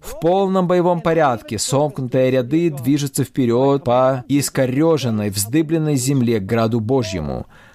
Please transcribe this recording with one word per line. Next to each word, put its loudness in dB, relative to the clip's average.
В -14
полном 0
боевом 2
порядке 0
сомкнутые 0
ряды 0
движутся -2
вперед 0
по 2
искореженной, 0
вздыбленной 0
земле 0
к -6
граду 0
Божьему. -4